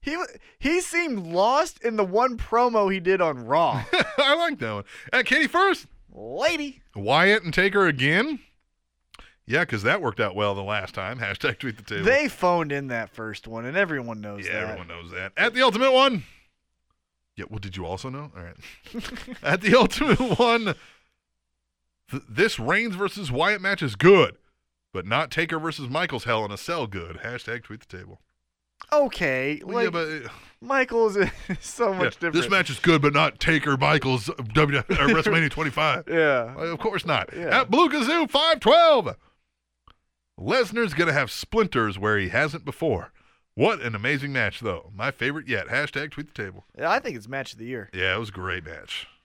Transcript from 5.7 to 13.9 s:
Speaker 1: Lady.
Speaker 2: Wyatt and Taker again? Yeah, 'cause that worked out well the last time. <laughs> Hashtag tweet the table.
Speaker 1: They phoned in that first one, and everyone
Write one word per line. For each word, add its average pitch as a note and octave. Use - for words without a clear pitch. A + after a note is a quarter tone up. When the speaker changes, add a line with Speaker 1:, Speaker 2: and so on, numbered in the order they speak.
Speaker 1:
Lady. C4+
Speaker 2:
Wyatt E3
and E3
Taker F#3+
again? E3+
Yeah, D3
'cause G#2+
that D3+
worked A#2+
out G#2+
well G2+
the G2
last G2
time. G#2+
<laughs> -
Hashtag A#2
tweet A#2
the -
table. G#2
Speaker 1:
They C#4
phoned F3
in C#3
that A#2
first A2
one, A2+
and C#3+
everyone C3